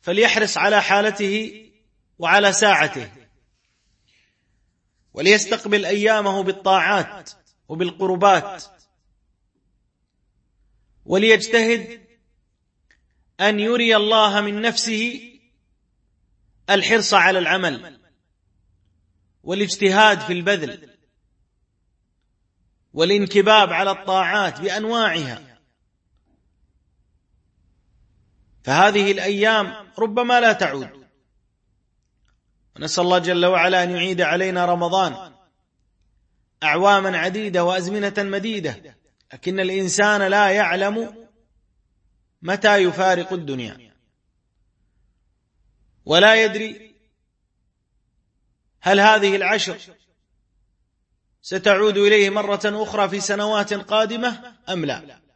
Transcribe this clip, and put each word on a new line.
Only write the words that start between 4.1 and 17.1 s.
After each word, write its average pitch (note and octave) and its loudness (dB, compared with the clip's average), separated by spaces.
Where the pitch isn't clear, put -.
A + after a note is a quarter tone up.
وليستقبل G3+ 0
أيامه G3+ 0
بالطاعات F#3+ -2
وبالقربات، F3+ 0
وليجتهد A3 0
أن G#3 0
يري A3+ 2
الله G#3 2
من G#3 -6
نفسه A3+ -6
الحرص G3+ 2